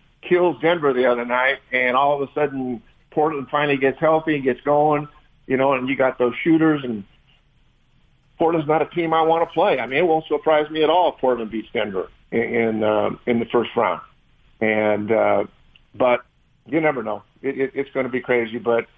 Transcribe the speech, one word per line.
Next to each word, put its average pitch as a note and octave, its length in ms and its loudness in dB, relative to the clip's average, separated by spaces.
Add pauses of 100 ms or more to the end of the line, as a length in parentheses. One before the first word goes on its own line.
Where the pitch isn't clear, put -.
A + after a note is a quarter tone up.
(220)
kills F3 400 0
Denver D#3 320 2
the B2+ 120 2
other A#2+ 200 0
night, B2+ 340 0 (120)
and B2+ 240 0
all C#3+ 260 2
of C3+ 60 -4
a - 60 -20
sudden C3+ 480 -4 (300)
Portland D3+ 380 -2
finally D3 280 0
gets C3 220 0
healthy D#3+ 360 2
and C#3 80 -4
gets B2+ 180 -2
going, D3 460 2 (380)
you C3 120 0
know, C3+ 160 2
and B2+ 140 -2
you C3+ 80 -2
got C3 220 0
those B2 160 2 (100)
shooters, D#3 400 2
and A2 200 -6 (1400)
Portland's D#3+ 280 0
not D#3 140 2
a C#3+ 60 0
team E3 260 -2
I E3 80 4
wanna E3 240 2
play. E3 340 0
I A2+ 60 -4
mean, C3+ 140 -2
it F3+ 80 2
won't D#3+ 180 0
surprise D3+ 440 0
me D#3 140 -2
at D3+ 60 2
all E3 240 2
if - 60 -20
Portland A#2 320 -2
beats A2 200 -8
Denver G2+ 380 -4 (220)
in, A#2 100 0
in, A2+ 420 -2
uh, G#2+ 280 0 (140)
in A#2 140 0
the A2+ 60 -2
first A2+ 300 -2
round. F#2 260 0 (580)
And, G#2+ 520 0
uh, G#2 340 2 (480)
but A#2+ 280 0 (440)
you D3 160 -2
never C#3 220 -2
know. G#2 180 -6 (220)
It, C3+ 160 -6
it, C3+ 160 -2
it's C3+ 160 -6
gonna C3 180 -4
be B2 120 -4
crazy, A#2+ 360 -2
but A#2 300 -2 (100)